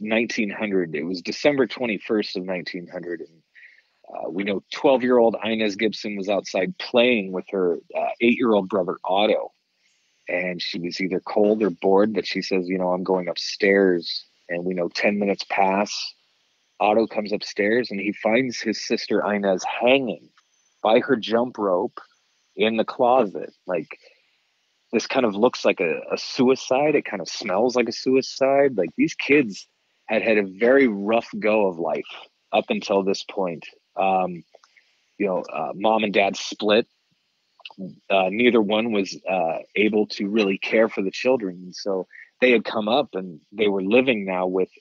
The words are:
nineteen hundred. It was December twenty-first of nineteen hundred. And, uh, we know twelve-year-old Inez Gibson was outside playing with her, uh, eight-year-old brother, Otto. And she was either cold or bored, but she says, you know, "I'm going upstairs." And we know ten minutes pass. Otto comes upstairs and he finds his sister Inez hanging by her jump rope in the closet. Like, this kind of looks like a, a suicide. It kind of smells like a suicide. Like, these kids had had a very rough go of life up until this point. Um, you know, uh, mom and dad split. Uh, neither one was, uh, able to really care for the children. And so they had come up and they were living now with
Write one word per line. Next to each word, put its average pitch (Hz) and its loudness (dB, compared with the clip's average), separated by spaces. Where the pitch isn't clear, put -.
nineteen 110 -2
hundred. 95 -4
It 73 -6
was 90 -6
December 135 0
twenty-first 107 -4
of 92 -6
nineteen 90 -8
hundred. 85 -10
And, 80 -18
uh, - -8
we 95 -6
know 98 -4
twelve-year-old 123 4
Inez 110 -2
Gibson 104 -4
was 98 -6
outside 92 -2
playing 117 2
with 92 -6
her, 90 0
uh, 78 -2
eight-year-old 113 2
brother, 92 -2
Otto. 95 2
And 90 -4
she - -8
was 87 -8
either 90 -2
cold 107 2
or 95 2
bored, 98 2
but 90 -2
she 95 -4
says, 92 -2
you 92 -2
know, 90 0
"I'm 92 -4
going 90 0
upstairs." 95 2
And 87 -6
we 92 -4
know 87 -2
ten 104 -2
minutes 98 -2
pass. 98 0
Otto 107 4
comes 104 -6
upstairs 107 -2
and 101 -6
he 101 -4
finds 120 -2
his - -4
sister 107 -2
Inez 101 0
hanging 123 0
by 113 4
her 120 2
jump 113 -2
rope 101 0
in 110 0
the 107 0
closet. 120 0
Like, 92 -6
this 113 0
kind 131 0
of 101 0
looks 113 2
like 98 2
a, 78 -2
a - -2
suicide. 131 2
It 123 0
kind 95 -8
of 82 -10
smells 113 0
like 120 2
a 110 -6
suicide. 135 2
Like, 85 0
these 151 0
kids 131 0
had 110 0
had 110 4
a 104 4
very 120 6
rough 107 0
go 104 2
of 85 -2
life 78 -2
up - 2
until 98 0
this 95 -2
point. 87 -6
Um, 92 0
you 104 0
know, 90 -2
uh, 76 -6
mom 110 2
and 101 -4
dad 98 2
split. 107 0
Uh, 95 4
neither 117 4
one 107 0
was, 95 -2
uh, 85 0
able 104 2
to 101 -6
really 101 0
care 113 2
for - -6
the 95 -2
children. 107 -2
And 90 -16
so 95 -4
they 127 4
had 113 4
come 107 -4
up 127 0
and 92 -10
they 104 0
were 98 0
living 110 2
now 92 -2
with 92 0